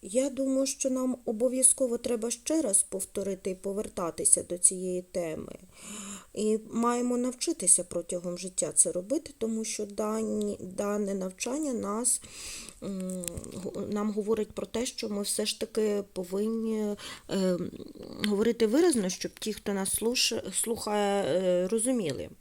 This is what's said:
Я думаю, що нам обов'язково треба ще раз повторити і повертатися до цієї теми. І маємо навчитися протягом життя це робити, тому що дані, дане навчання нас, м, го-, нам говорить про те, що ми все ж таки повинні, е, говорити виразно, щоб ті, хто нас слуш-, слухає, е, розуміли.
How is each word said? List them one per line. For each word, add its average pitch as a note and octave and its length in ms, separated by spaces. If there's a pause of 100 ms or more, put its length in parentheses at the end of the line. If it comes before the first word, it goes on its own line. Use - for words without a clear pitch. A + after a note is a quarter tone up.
Я B3+ 280
думаю, C4+ 380
що C4+ 220
нам B3+ 360
обов'язково B3 720
треба A#3 340
ще D#4 300
раз G#3 220
повторити G3 680
і F#3 60
повертатися F#3+ 880
до F3 140
цієї F3+ 440
теми. F3 540 (800)
І G#3+ 260 (120)
маємо A#3+ 460
навчитися B3 680
протягом F3 540
життя F3+ 340
це - 200
робити, G3+ 460
тому A3 280
що G#3+ 200
дані, G#3+ 760
дане G3+ 540
навчання A#3 600
нас, G#3+ 480 (600)
м, F#3 420 (280)
го-, F#3 280
нам G#3 300
говорить G#3 400
про G3 140
те, A3+ 200
що A#3 240
ми G3+ 120
все G#3 240
ж - 140
таки G#3+ 440 (100)
повинні, G#3+ 840 (340)
е, F#3 280 (680)
говорити A3 420
виразно, A#3+ 420
щоб - 300
ті, A3 140
хто G3+ 200
нас G3 280
слуш-, A3+ 520
слухає, G#3 760
е, F3+ 400
розуміли. A3 640 (120)